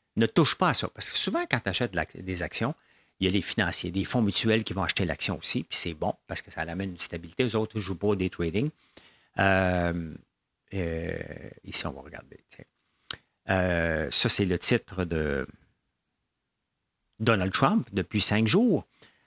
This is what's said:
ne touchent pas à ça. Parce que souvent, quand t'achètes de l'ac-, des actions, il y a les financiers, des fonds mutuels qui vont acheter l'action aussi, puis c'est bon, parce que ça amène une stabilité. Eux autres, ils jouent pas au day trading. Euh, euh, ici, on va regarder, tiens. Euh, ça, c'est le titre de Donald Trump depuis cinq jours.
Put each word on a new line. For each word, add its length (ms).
ne 80
touchent 320
pas 120
à 40
ça. 160
Parce 200
que 80
souvent, 320
quand 100
t'achètes 320
de 40
l'ac-, 260
des 220
actions, 320
il 80
y 20
a 40
les 80
financiers, 500
des 140
fonds 160
mutuels 420
qui 100
vont 100
acheter 220
l'action 320
aussi, 260
puis 140
c'est 160
bon, 200
parce 140
que 100
ça 100
amène 300
une 80
stabilité. 460
Eux 100
autres, 220
ils 40
jouent 140
pas 120
au 80
day 140
trading. 400
Euh, 760
euh, 440
ici, 240
on 40
va 100
regarder, 380
tiens. 160
Euh, 600
ça, 180
c'est 160
le 140
titre 460
de 420
Donald 320
Trump 400
depuis 300
cinq 260
jours. 380